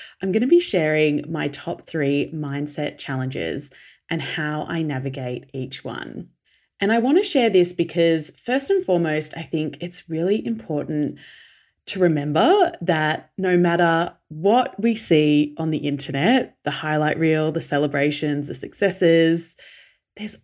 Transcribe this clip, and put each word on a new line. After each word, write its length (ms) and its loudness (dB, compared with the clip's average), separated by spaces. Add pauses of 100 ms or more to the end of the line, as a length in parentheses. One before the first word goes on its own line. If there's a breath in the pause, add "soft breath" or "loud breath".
(220 loud breath)
I'm 100 -2
gonna 140 2
be 140 6
sharing 680 2
my 180 -2
top 340 -8
three 520 -2
mindset 640 -6
challenges 720 -6 (420 soft breath)
and 80 -4
how 440 -6
I 180 -6
navigate 720 -6
each 300 -10
one. 440 -12 (520)
And 120 0
I 60 2
wanna 240 4
share 260 2
this 240 4
because, 580 0 (140)
first 240 -2
and 160 2
foremost, 540 0
I 40 -10
think 380 -4
it's 300 -12
really 340 0
important 760 -4 (680 loud breath)
to 120 -10
remember 760 4 (100)
that 560 0
no 180 2
matter 560 2 (160)
what 500 0
we 160 0
see 600 4
on 140 -2
the 80 -2
internet, 840 0
the 80 -4
highlight 480 -2
reel, 340 2
the 100 -4
celebrations, 840 -2
the 60 -10
successes, 1000 2 (640 loud breath)
there's 260 -10